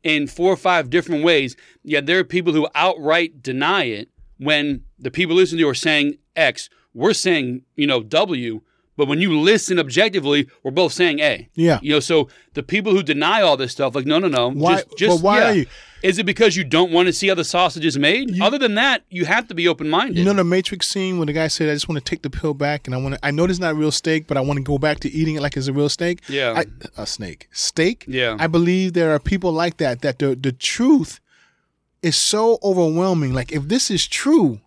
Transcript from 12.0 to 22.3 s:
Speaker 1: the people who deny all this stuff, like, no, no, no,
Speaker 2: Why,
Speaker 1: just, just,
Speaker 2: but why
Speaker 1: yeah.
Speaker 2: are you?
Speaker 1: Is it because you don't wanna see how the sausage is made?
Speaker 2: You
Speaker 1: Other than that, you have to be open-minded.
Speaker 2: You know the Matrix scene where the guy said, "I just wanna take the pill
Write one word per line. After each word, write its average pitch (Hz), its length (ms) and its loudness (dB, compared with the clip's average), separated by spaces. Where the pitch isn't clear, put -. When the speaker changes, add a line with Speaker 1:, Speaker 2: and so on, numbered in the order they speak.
Speaker 1:
the 139 100 -6
people 202 300 -2
who 190 100 2
deny 156 380 0
all 151 160 4
this 127 140 -4
stuff, 131 240 -2
like, 131 100 -2
no, 160 140 2
no, 190 80 0
no, 127 240 0
Speaker 2:
Why, 156 240 2
Speaker 1:
just, - 220 -6
just, 180 200 2
Speaker 2:
but 170 80 -2
why 208 140 4
Speaker 1:
yeah. 226 100 4
Speaker 2:
are 214 40 2
you? 151 120 2
Speaker 1:
Is 190 180 0
it 202 60 -2
because 202 300 2
you 185 80 -2
don't 165 280 2
wanna 175 200 4
see 190 160 -2
how 190 60 4
the 170 100 0
sausage 170 400 0
is 143 140 0
made? 208 320 0
Speaker 2:
You 185 140 -2
Speaker 1:
Other 254 160 2
than 220 160 0
that, 247 340 0
you 180 160 -4
have 220 220 -2
to 185 80 -14
be 170 120 0
open-minded. 170 500 -2
Speaker 2:
You 175 60 2
know 196 100 2
the 196 100 2
Matrix 180 440 -2
scene 190 300 -4
where 160 80 -2
the 147 80 -4
guy 160 140 0
said, 156 200 -2
"I 151 60 0
just 147 160 -6
wanna 151 100 -4
take - 220 -8
the 143 80 -8
pill 151 240 -4